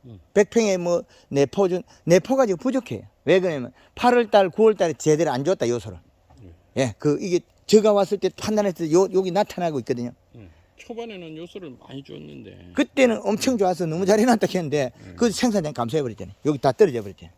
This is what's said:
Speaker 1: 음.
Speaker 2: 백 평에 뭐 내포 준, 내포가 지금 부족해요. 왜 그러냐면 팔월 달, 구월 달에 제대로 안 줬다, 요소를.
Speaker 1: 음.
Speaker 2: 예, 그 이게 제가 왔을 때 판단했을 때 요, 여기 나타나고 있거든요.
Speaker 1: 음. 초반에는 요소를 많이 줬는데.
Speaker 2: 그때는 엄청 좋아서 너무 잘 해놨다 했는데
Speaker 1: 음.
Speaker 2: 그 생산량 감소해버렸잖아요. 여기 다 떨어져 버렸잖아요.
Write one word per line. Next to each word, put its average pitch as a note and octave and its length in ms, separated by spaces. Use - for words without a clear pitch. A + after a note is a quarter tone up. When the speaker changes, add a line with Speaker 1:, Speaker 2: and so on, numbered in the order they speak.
Speaker 1:
음. A2 140
Speaker 2:
백 G3+ 160
평에 G#3 280
뭐 F3 260
내포 C#3 400
준, F3+ 140
내포가 A3+ 420
지금 F#3+ 120
부족해요. A#3+ 460
왜 F3 140
그러냐면 D#3 320
팔월 A#3+ 360
달, G3 180
구월 A3 260
달에 E3+ 180
제대로 D3+ 380
안 B2+ 140
줬다, D3 240
요소를. A2 300
Speaker 1:
음. F2+ 120
Speaker 2:
예, B2 200
그 D3 240
이게 E3 180
제가 G#3+ 260
왔을 G3+ 240
때 F#3 180
판단했을 G3+ 540
때 D3+ 40
요, F#3+ 200
여기 F#3 180
나타나고 F3 480
있거든요. A#2+ 320
Speaker 1:
음. G#2 140
초반에는 G3+ 600
요소를 E3 420
많이 C3+ 240
줬는데. G2+ 720
Speaker 2:
그때는 A3+ 500
엄청 A3 340
좋아서 F3+ 280
너무 E3 200
잘 G#3+ 140
해놨다 A3 280
했는데 D3 440
Speaker 1:
음. F#2+ 160
Speaker 2:
그 A#3+ 140
생산량 F3+ 420
감소해버렸잖아요. A#2 640
여기 D3 120
다 C3+ 140
떨어져 B2+ 300
버렸잖아요. F#2 360